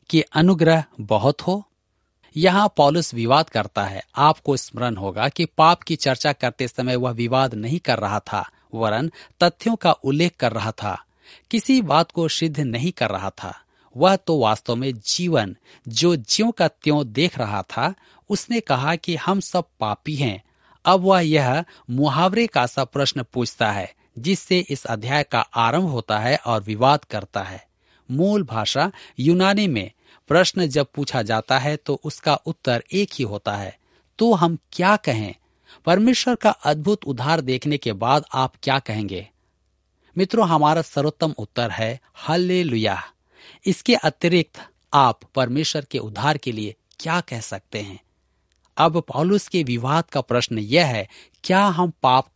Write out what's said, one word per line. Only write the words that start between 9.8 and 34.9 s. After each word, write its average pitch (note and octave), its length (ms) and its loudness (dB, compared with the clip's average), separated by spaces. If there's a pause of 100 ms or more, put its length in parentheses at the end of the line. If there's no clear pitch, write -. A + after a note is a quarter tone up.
उल्लेख D3 480 0
कर A#2+ 120 0
रहा A2 200 -4
था, - 340 -8 (460)
किसी B3+ 300 2
बात D#3+ 300 0
को E3 160 -2
सिद्ध D#3 320 -4
नहीं C3 320 -2
कर A2+ 180 -2
रहा F#2+ 200 -6
था। - 340 -14 (340)
वह F#3 180 4
तो E3 240 0
वास्तव A2 360 0
में C3 180 -4
जीवन A#2 640 -2 (300)
जो D3 280 2
ज्यों G#3 360 0
का F3 160 0
त्यों D3 460 -2
देख D#3+ 240 -2
रहा G#2 240 -4
था, C#3+ 320 -4 (360)
उसने A3+ 300 -4
कहा C#3+ 360 -2
कि E3+ 200 -6
हम F#3+ 240 -2
सब - 280 -4 (120)
पापी A2 360 -4
हैं। A#2+ 280 -4 (420)
अब F#3 160 4
वह F#3 180 4
यह D3+ 460 0 (240)
मुहावरे D#3 580 0
का B2+ 180 0
सा C3+ 180 -2
प्रश्न C3+ 400 -4 (100)
पूछता A#2 380 -2
है, G2 240 -6 (220)
जिससे F3+ 420 0
इस C#3 260 -6
अध्याय A#2+ 380 -2
का A#2+ 160 -2
आरंभ A#2 440 0
होता A#2 360 -2
है B2+ 180 0
और A2+ 260 -2
विवाद A2+ 420 2
करता G2+ 380 -8
है। F#2 240 -16 (440)
मूल F#3+ 320 0
भाषा A#2+ 480 -2 (280)
यूनानी F#3+ 480 2
में G#2+ 240 -4 (360)
प्रश्न F3+ 400 4
जब C#3+ 260 0
पूछा C#3 280 -4
जाता A2+ 380 0
है D3 180 -4
तो - 260 -6
उसका D3+ 320 -2
उत्तर B2+ 480 -4 (100)
एक G3 200 0
ही C#3 100 -4
होता G#2 320 -6
है, G2 240 -10 (380)
"तो A3+ 160 4
हम E3+ 240 2 (140)
क्या F#3+ 240 2